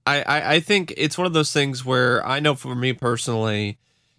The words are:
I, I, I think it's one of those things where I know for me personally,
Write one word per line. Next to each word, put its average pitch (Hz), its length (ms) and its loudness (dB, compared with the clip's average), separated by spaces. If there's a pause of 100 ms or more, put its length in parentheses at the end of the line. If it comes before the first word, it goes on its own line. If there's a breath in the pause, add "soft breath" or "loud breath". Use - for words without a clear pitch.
I, 143 140 2
I, 143 320 0
I 165 80 4
think 185 340 0
it's 151 220 -2
one 180 100 0
of 175 60 -2
those 156 180 2
things 139 320 0
where 123 420 2
I 135 140 -2
know 151 160 2
for 127 180 -8
me 123 200 0
personally, 110 840 -2 (420)